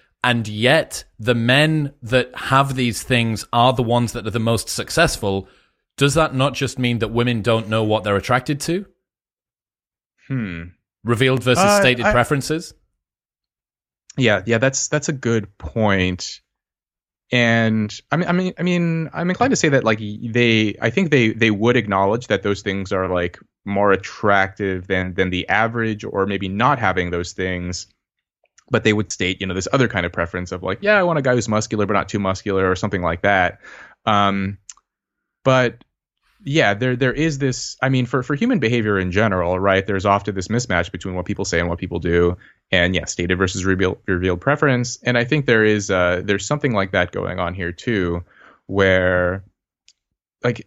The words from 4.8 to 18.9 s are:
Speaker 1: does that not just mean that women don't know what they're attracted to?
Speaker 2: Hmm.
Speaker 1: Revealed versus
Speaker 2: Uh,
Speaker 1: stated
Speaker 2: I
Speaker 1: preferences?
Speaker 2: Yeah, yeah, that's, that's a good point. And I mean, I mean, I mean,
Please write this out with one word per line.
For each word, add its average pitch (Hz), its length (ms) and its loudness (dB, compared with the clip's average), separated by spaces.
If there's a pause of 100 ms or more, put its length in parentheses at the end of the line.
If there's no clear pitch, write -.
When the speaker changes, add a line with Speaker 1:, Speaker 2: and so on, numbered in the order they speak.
Speaker 1:
does 139 180 2
that 156 200 2
not 131 200 0
just - 220 -4
mean 120 220 0
that 107 100 -2
women 117 320 0
don't 113 280 0
know 110 160 0
what 107 180 2
they're 101 140 0
attracted 127 460 -2
to? 185 220 -4 (1400)
Speaker 2:
Hmm. 98 360 -6 (420)
Speaker 1:
Revealed 127 400 2
versus 127 180 4
Speaker 2:
Uh, 202 160 6
Speaker 1:
stated 127 260 2
Speaker 2:
I 208 60 4
Speaker 1:
preferences? 151 640 0 (1400)
Speaker 2:
Yeah, 107 280 2
yeah, 113 140 2
that's, 135 300 0
that's 151 200 -2
a 165 40 -2
good 117 440 -2
point. 95 840 -2 (880)
And 113 680 2 (140)
I 147 60 2
mean, 170 120 -2
I 175 40 0
mean, 180 260 -2
I 170 60 -6
mean, 170 480 -2